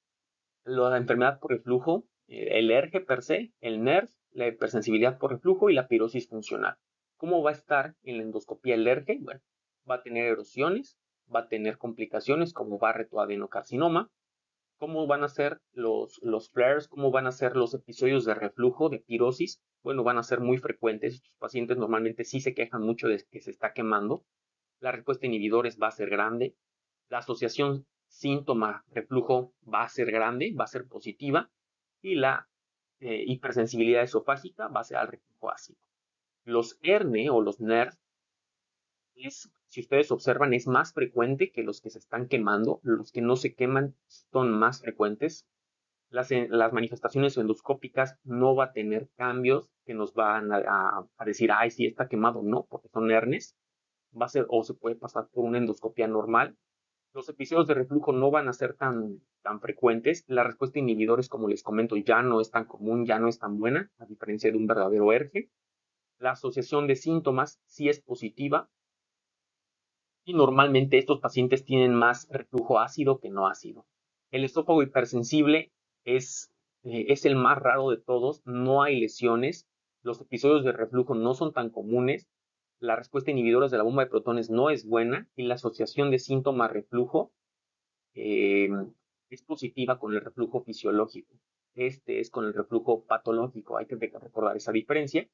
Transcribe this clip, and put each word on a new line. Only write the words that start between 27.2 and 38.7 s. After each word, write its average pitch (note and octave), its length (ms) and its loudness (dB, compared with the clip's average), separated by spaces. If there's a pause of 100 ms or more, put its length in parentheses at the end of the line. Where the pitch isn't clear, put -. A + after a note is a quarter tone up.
síntoma-reflujo B2+ 1500 -2 (180)
va A2 120 0
a A#2 40 -8
ser A2+ 220 -4
grande, A#2+ 420 -2
va B2+ 120 -2
a - 40 -12
ser - 200 -12
positiva. C#3+ 640 -4 (520)
Y F#3+ 140 -2
la, C3 340 0 (500)
eh, A2+ 260 -6
hipersensibilidad A#2+ 760 0
esofágica C#3 680 -4
va B2 120 -4
a A#2 40 -8
ser - 140 -8
al - 100 -2
reflujo - 420 -14
ácido. - 280 -14 (640)
Los A#2 380 -2
herne D3+ 480 2
o A#2+ 100 4
los G#2 200 -2
ners, A2+ 380 0 (1160)